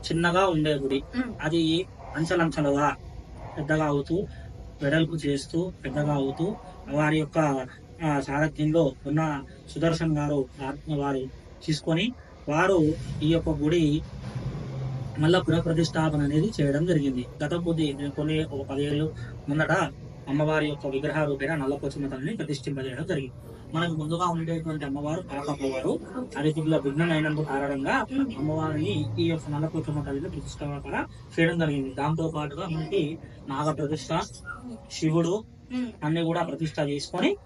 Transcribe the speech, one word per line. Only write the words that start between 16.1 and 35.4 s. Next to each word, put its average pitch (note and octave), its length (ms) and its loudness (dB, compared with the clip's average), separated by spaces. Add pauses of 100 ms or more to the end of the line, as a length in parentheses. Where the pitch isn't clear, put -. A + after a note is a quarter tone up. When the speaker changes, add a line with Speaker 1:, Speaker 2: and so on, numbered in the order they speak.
Speaker 1:
అనేది D#3 300 4 (100)
చేయడం C#3+ 240 4
జరిగింది. C#3 400 2 (180)
గత D3+ 100 -2
కొద్ది, D#3 560 0
కొన్ని D#3 340 0
ఒక C#3 240 -6
పదేళ్ళు D3 480 0 (340)
ముందట D3+ 220 2 (580)
అమ్మవారి D3+ 380 2
యొక్క D3 200 -4
విగ్రహ D3+ 360 0
రూపేణ C#3 320 0
నల్లపోచమ్మ C#3+ 520 -2
తల్లిని C#3 300 -4
ప్రతిష్ఠింపజేయడం C#3 680 -4
జరిగింది. C3 280 -4 (400)
మనకు E3 200 0
ముందుగా D#3+ 340 0
ఉండేటువంటి D#3+ 580 -2
అమ్మవారు D3 360 -2
కాకమ్మవారు, C#3+ 800 -2 (380)
అది D3+ 140 2
కొద్దిగా D#3 260 2
విఘ్నం C#3+ 340 2
అయినందు D#3 300 2
కారణంగా C#3+ 640 0 (320)
అమ్మవారిని, D#3 680 0 (140)
ఈ E3 80 4
యొక్క D#3+ 220 -2
నల్లపోచమ్మ D3+ 540 -2
తల్లిని C#3+ 260 -4
ప్రతిష్టాపన D3+ 760 -6 (340)
చేయడం E3 200 6
జరిగింది. C#3+ 340 0
దాంతో D#3+ 420 0
పాటుగా D3+ 320 -4
మనకి D#3+ 500 0 (300)
నాగ D3 240 0
ప్రతిష్ట, D#3 480 -2 (720)
శివుడు E3+ 520 2 (300)